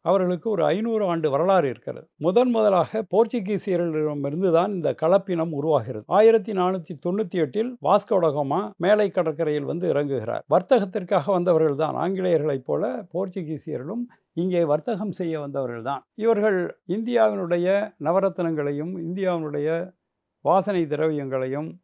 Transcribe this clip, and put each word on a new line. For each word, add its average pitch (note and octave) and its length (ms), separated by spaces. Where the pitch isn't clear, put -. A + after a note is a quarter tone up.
அவர்களுக்கு F3+ 480
ஒரு E3+ 160
ஐந்நூறு G#3+ 400
ஆண்டு E3 240
வரலாறு D#3+ 400
இருக்கிறது. - 460
முதன் G3 340
முதலாக G#3+ 640
போர்ச்சுகீசியர்களிடமிருந்து F3 1400
தான் F3+ 200
இந்த D3 300
கலப்பினம் E3+ 500
உருவாகிறது. C#3 560
ஆயிரத்தி G#3+ 460
நானூத்தி F3+ 520
தொண்ணூத்தி F#3 240
எட்டில் F#3+ 520
வாஸ்கோ F#3 280
ட E3+ 240
காமா D3+ 440
மேலை G3+ 320
கடற்கரையில் D3+ 540
வந்து D#3+ 300
இறங்குகிறார். B2+ 460
வர்த்தகத்திற்காக F#3 760
வந்தவர்கள் E3+ 500
தான், D3 200
ஆங்கிலேயர்களைப் D#3 680
போல G3 480
போர்ச்சுகீசியர்களும் E3+ 920
இங்கே F3 300
வர்த்தகம் E3+ 480
செய்ய D#3+ 280
வந்தவர்கள் C#3 420
தான். C3 320
இவர்கள் G#3 720
இந்தியாவினுடைய G3+ 1120
நவரத்னங்களையும், E3 1000
இந்தியாவினுடைய E3 920
வாசனை F3+ 420
திரவியங்களையும் D3 1000